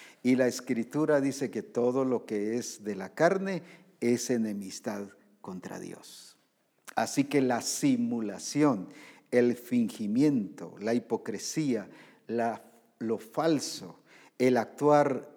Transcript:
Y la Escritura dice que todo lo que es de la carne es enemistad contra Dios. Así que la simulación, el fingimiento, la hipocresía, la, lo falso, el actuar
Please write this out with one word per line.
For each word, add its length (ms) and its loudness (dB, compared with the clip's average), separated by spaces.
Y 140 4
la 140 4
Escritura 720 0
dice 300 -2
que 120 -6
todo 420 0
lo 220 0
que 300 -2
es 260 -8
de 140 -6
la 180 -10
carne 480 0
es 300 0
enemistad 800 -4
contra 380 -12
Dios. 580 -16
Así 280 0
que 160 0
la 220 2
simulación, 1300 0
el 240 6
fingimiento, 1300 0
la 140 0
hipocresía, 920 -4
la, 380 -2
lo 200 -2
falso, 840 -2
el 180 6
actuar 800 2